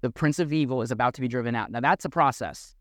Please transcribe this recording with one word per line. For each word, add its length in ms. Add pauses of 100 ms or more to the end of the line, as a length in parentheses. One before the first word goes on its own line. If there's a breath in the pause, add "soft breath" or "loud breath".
The 100
prince 280
of 140
evil 280
is 100
about 240
to 60
be 60
driven 280
out. 160
Now 80
that's 260
a 40
process. 720